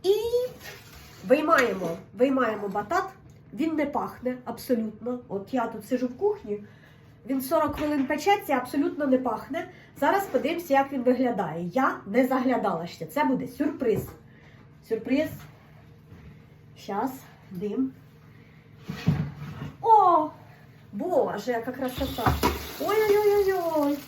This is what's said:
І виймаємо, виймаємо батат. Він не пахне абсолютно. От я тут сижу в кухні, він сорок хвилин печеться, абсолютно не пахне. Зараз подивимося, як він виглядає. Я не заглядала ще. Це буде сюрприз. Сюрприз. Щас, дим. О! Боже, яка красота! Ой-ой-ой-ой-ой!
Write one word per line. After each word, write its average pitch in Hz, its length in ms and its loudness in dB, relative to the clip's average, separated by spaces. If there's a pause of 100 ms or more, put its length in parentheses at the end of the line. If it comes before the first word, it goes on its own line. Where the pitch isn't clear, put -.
І 381 120 4 (1120)
виймаємо, 247 600 4 (300)
виймаємо 233 500 2
батат. 208 360 -2 (480)
Він 311 220 -2
не 294 120 0
пахне - 580 -6
абсолютно. 233 760 -4 (100)
От 196 260 -8
я 233 120 0
тут 220 220 -10
сижу 254 180 -2
в 247 100 -8
кухні, 381 480 -2 (600)
він 262 160 -2
сорок 311 340 0
хвилин 294 300 0
печеться, 392 460 0
абсолютно 285 540 0
не 254 120 4
пахне. 277 500 -4 (320)
Зараз 381 240 2
подивимося, 277 500 -2
як 277 180 2
він 254 100 -4
виглядає. 196 720 0
Я 262 220 2 (100)
не 240 200 4
заглядала 220 600 0
ще. - 200 -12
Це 294 180 0
буде 269 240 0
сюрприз. - 600 -2 (800)
Сюрприз. 262 400 0 (1500)
Щас, 226 320 -4 (400)
дим. 208 420 -2 (1900)
О! 370 480 6 (640)
Боже, 240 600 0
яка 233 200 -4
красота! 254 600 -2 (480)
Ой-ой-ой-ой-ой! 381 1300 4